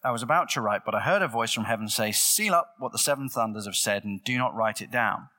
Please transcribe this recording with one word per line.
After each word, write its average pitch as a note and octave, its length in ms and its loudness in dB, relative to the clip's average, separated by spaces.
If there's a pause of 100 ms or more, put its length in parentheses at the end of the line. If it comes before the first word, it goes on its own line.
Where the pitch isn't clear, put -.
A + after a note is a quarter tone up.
I B2+ 80 0
was A#2 120 -2
about D3+ 280 2
to C3 100 -2
write, G#2 240 0
but A2 120 0
I G2+ 40 2
heard F#3 220 2
a D#3+ 60 0
voice A2+ 240 -2
from A2+ 120 -2
heaven G#2+ 240 -2
say, G#2+ 220 0
'Seal G3+ 440 2
up E3+ 240 2
what B2+ 120 -6
the A2+ 80 -8
seven C#3 300 0
thunders A2 360 -2
have G2 120 -4
said G2+ 280 0
and G2+ 200 -4
do B2+ 120 0
not B2 180 0
write A2 280 0
it - 80 -12
down.'" A2 380 0 (100)